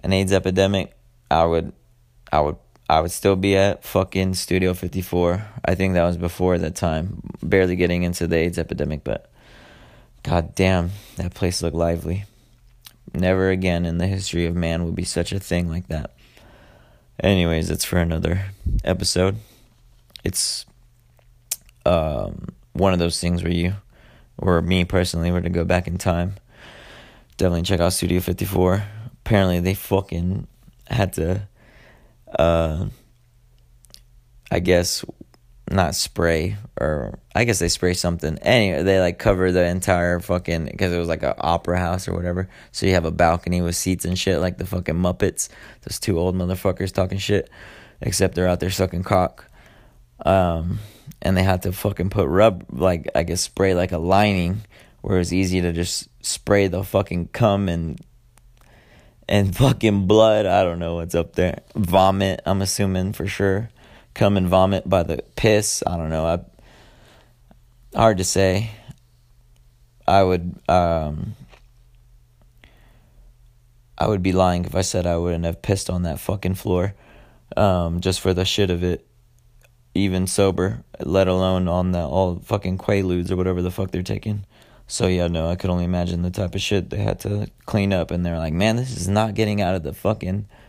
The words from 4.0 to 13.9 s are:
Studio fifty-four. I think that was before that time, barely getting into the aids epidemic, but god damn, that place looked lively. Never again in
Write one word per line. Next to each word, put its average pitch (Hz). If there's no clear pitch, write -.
Studio 90
fifty-four. 90
I 92
think 92
that 85
was 87
before 87
that 80
time, 82
barely 92
getting 87
into 87
the 85
aids 85
epidemic, 73
but -
god 82
damn, 92
that 87
place 87
looked 80
lively. 85
Never 95
again 90
in 82